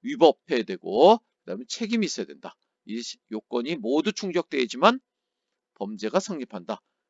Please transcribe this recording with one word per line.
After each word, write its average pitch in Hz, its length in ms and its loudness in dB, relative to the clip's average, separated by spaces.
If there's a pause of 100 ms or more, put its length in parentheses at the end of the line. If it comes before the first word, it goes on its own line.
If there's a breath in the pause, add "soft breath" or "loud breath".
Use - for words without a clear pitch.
위법해야 135 640 2
되고, 104 540 4
그 - 320 -20
다음에 156 180 -8
책임이 220 380 -4
있어야 101 200 -8
된다. 73 300 -18 (300)
이 110 160 -8
시-, - 160 -14 (120)
요건이 120 460 -4
모두 165 360 0
충족되어야지만 175 880 0 (760)
범죄가 107 440 -4
성립한다. 113 640 -8 (280)